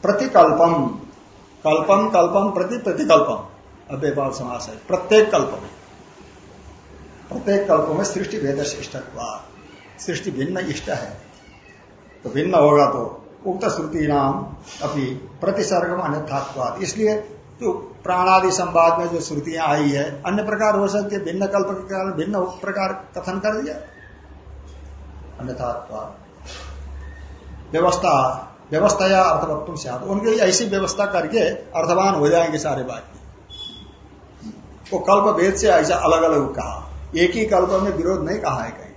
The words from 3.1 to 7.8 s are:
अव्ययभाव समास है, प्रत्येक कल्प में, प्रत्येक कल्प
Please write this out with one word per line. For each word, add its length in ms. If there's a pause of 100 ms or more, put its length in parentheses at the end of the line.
अव्ययभाव 420
समास 360
है, 60 (120)
प्रत्येक 440
कल्प 220
में, 160 (1600)
प्रत्येक 380
कल्प 220